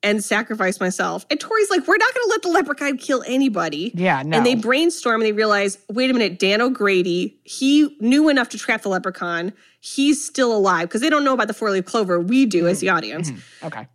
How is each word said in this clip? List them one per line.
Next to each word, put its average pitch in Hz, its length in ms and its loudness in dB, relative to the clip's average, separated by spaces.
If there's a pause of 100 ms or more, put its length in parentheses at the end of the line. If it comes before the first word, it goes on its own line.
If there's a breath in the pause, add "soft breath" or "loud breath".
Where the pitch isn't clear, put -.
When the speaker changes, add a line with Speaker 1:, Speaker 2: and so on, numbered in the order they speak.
Speaker 1:
and 208 200 0
sacrifice 214 580 -2
myself." 185 500 -4
And 302 80 -2
Tori's 427 300 0
like, 359 180 0
"We're 381 100 4
not 466 160 2
gonna 494 160 -2
let 440 120 0
the 370 80 -4
leprechaun 285 480 0
kill - 280 -2
anybody." 202 720 -2
Speaker 2:
Yeah, 170 280 0
no. 156 140 -2
Speaker 1:
And - 80 4
they 247 100 4
brainstorm 247 680 0
and 220 40 0
they 214 60 0
realize, 208 460 0 (120)
"Wait 254 200 0
a 262 40 2
minute, 202 240 0
Dan 196 240 2
O'Grady, 196 840 0
he 294 580 2
knew 269 260 4
enough 269 220 2
to - 80 -12
trap 220 240 -4
the 208 80 -4
leprechaun. 180 640 -4 (260 soft breath)
He's 277 440 0
still 247 320 0
alive." 180 340 2
'Cause 220 120 -2
they 294 80 2
don't 294 140 2
know 269 100 2
about 240 140 0
the 220 60 -6
four-leaf 196 320 -2
clover. 185 340 0
We 240 260 2
do 180 220 2
as 185 140 0
the 180 60 -2
Speaker 2:
Mm-hmm. 185 100 2
Speaker 1:
audience. 147 340 -6
Speaker 2:
Mm-hmm. - 360 -14
Okay. 117 280 -12